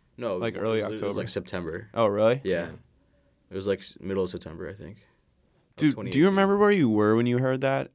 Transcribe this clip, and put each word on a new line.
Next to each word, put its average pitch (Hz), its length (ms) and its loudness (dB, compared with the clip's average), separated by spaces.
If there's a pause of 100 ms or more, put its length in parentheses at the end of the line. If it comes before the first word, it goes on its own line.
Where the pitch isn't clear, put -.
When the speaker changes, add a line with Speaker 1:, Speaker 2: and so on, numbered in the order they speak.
(180)
Speaker 1:
No, 110 200 -4
Speaker 2:
Like, 113 180 -4
Speaker 1:
it - 40 -10
Speaker 2:
early 110 180 -2
Speaker 1:
was, 104 80 -2
it 104 60 -6
was, 107 100 -8
Speaker 2:
October. 101 180 -4
Speaker 1:
like, 110 80 -6
September. 90 680 -8
Speaker 2:
Oh, 113 140 2
really? 110 380 2
Speaker 1:
Yeah. 87 220 -2
Speaker 3:
Yeah. 80 40 -12 (800)
Speaker 1:
It - 40 -16
was, 98 120 -4
like, 95 120 0
s-, - 200 -12
middle 95 240 -2
of 90 60 -2
September, 87 400 -12
I 95 40 -12
think, 104 260 -16
of - 40 -20 (720)
Speaker 2:
Dude, - 60 -18
do 151 60 4
you 143 40 6
Speaker 1:
twenty 117 200 -6
eighteen. 143 120 4
Speaker 2:
remember 196 340 4
where 208 140 6
you 165 180 4
were 107 280 4
when 120 80 2
you 123 140 2
heard 131 200 0
that? 135 360 -2